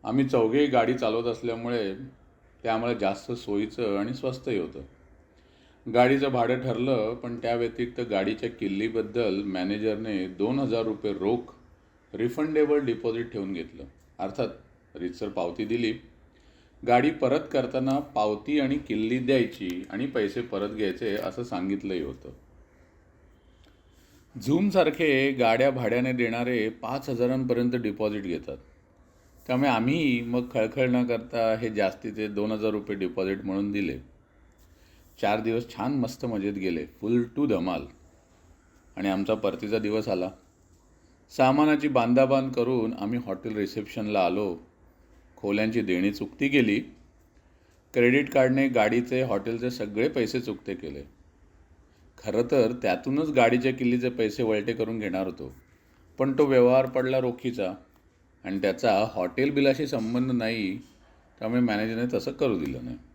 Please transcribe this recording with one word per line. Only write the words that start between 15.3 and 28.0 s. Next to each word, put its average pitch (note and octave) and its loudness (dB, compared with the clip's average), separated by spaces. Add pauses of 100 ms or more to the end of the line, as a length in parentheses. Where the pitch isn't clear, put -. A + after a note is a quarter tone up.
दिली. A2+ -2 (960)
गाडी B2 6
परत C#3+ 0 (100)
करताना C3+ 0
पावती G#2+ -2
आणि C3+ 0
किल्ली A2+ -2
द्यायची G#2+ 0
आणि A2+ -6
पैसे B2 -2
परत G2+ -4
घ्यायचे G#2 -2
असं G2 -4
सांगितलंही F#2+ -4
होतं. C2+ -10 (2250)
Zoom-सारखे D#3 2
गाड्या B2 4
भाड्याने B2 0
देणारे A#2+ 0
पाच B2 -8
हजारांपर्यंत B2 0
डिपॉझिट G#2+ -2